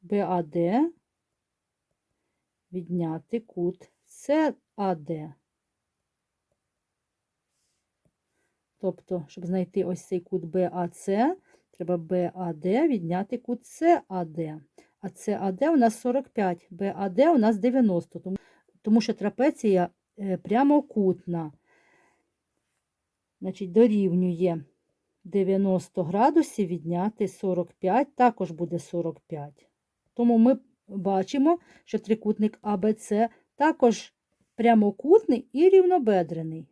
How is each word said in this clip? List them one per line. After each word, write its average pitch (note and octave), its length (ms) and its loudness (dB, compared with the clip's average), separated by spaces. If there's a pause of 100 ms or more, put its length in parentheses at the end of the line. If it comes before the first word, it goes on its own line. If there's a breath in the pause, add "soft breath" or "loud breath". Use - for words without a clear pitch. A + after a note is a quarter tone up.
Б F#3+ 260 -2
А F3+ 140 0
Д, F3 500 0 (1800)
відняти E3+ 680 -6
кут F3+ 500 -8 (160)
С D4+ 480 -2 (220)
А G3 180 -2
Д. D3+ 400 -10 (3500)
Тобто, F3+ 500 -6
щоб F3 180 -14
знайти F3+ 380 -4
ось F3+ 220 -8
цей F#3 140 -4
кут F3 240 -8
Б F3 280 -2
А F3+ 160 -4
Ц, A#3 480 -2 (340 soft breath)
треба F3 260 -4
Б E3+ 380 -4
А F3+ 180 -8
Д F#3 360 -2
відняти F#3+ 500 -4
кут A#3+ 280 -8
С E4 420 0
А F3+ 160 -6
Д. D#3 360 -10 (400 soft breath)
А G3 80 -12
С - 320 -6
А G3 120 -2
Д C#4 180 0
у E4 60 2
нас A3+ 240 2
сорок B3+ 280 -2
п'ять, F#3 420 -4
Б G3 260 -6
А G3 120 -4
Д A#3+ 220 4
у D#4 80 4
нас G#3+ 200 4
дев'яносто, G#3 600 0
тому... F#3+ 180 -8 (460 soft breath)
Тому A3 180 4
що A3 140 -4
трапеція, G3+ 760 0 (300)
е, G3 180 -4
прямокутна. F#3+ 1160 0 (1900)
Значить, F#3 320 -10
дорівнює F3+ 920 2 (600)
дев'яносто F#3+ 800 0
градусів A3+ 640 0
відняти F3 600 -4
сорок F3+ 440 -4
п'ять, A3 420 -2
також A3+ 360 0
буде E3+ 280 -6
сорок E3 420 -6
п'ять. - 480 -14 (460)
Тому A#3 240 2
ми A#3+ 200 6 (300)
бачимо, G3 680 0 (260 soft breath)
що - 140 -6
трикутник G#3+ 640 -2
А G#3 140 -4
Б G#3+ 180 0
Ц A3 340 -2 (280 soft breath)
також C4+ 580 0 (400)
прямокутний A#3 960 2
і D#4+ 160 4
рівнобедрений. F#3 1040 2